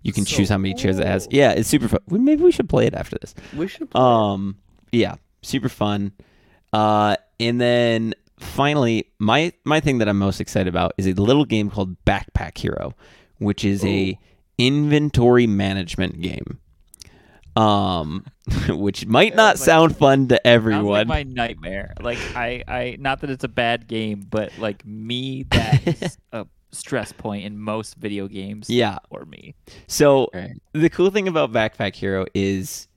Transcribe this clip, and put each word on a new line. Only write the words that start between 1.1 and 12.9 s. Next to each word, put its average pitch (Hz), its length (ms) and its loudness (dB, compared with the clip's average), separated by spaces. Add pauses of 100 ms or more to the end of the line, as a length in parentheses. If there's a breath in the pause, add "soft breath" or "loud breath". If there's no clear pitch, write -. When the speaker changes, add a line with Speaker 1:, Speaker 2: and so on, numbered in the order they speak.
Speaker 2:
cool. 117 100 -6
Speaker 1:
Yeah, 135 160 6
it's 107 160 0
super 135 220 2
fun. 95 180 0
We, 185 120 -2
maybe 294 240 2
we 359 80 8
should 226 180 -2
play 117 160 4
it 113 80 -2
after - 260 -10
this. - 140 -16 (220 loud breath)
Speaker 2:
We 160 120 -4
should - 220 -12
play 127 100 0
it. 127 60 6
Speaker 1:
Um, 101 520 0 (360)
yeah, 113 220 0 (260)
super 131 260 -4
fun. 104 460 -4 (580 soft breath)
Uh, 107 460 2 (220)
and 120 200 0
then 120 540 2 (260)
finally, 131 680 0 (100)
my, 139 320 2 (140)
my 151 160 2
thing 147 160 0
that 110 100 2
I'm 101 120 0
most 98 200 0
excited 98 300 -2
about 87 280 -2
is 95 100 -2
a 95 60 2
little 117 300 4
game 110 260 0
called 98 360 -6
Backpack - 540 -2
Hero, - 340 -6 (460 soft breath)